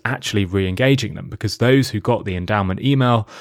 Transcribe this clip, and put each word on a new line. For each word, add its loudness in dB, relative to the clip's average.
actually -2
re-engaging 0
them, -12
because -6
those 4
who -4
got -2
the -4
endowment 0
email 2